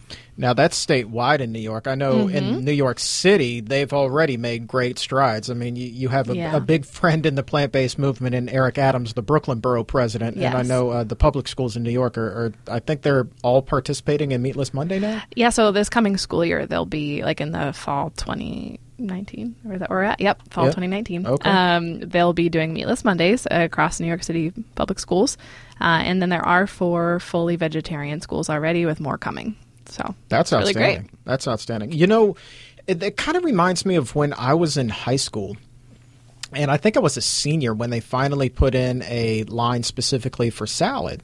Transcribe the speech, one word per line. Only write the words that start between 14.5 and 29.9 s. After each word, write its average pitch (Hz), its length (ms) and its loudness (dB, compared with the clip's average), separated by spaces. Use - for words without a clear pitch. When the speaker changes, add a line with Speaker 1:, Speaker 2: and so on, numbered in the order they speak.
Speaker 1:
Monday 170 260 -2
now? 214 220 -4
Speaker 2:
Yeah, 233 140 4
so 220 240 4
this 208 160 2
coming 202 300 2
school 170 260 0
year, 170 220 0
they'll 160 180 -2
be, 147 400 -4
like, 156 160 -2
in 151 120 -4
the 165 200 -4
fall 147 460 -4
twenty - 600 -8
nineteen, 214 580 -8
or 202 80 -8
is 185 60 -8
that 185 100 -6
where 185 100 0
we're 190 40 0
at? 214 160 -2
Yep, - 300 0
fall 170 160 2
Speaker 1:
Yep. 165 80 4
Speaker 2:
twenty 180 140 -4
nineteen. 190 380 -4
Speaker 1:
Okay. 131 240 2
Speaker 2:
Um, 175 500 2
they'll 175 340 2
be 170 160 2
doing 160 240 0
Meatless - 320 -2
Mondays 185 440 2
across 160 500 0
New 170 60 -2
York 170 160 -2
City 165 300 -2
public - 240 -2
schools. - 400 2
Uh, 165 240 4
and 185 160 0
then 180 80 2
there 180 180 0
are 180 200 4
four 175 540 0
fully 170 360 0
vegetarian 156 640 -4
schools - 300 -4
already, 160 340 0
with 156 160 -2
more 139 160 -4
coming. - 400 -8
So - 280 -8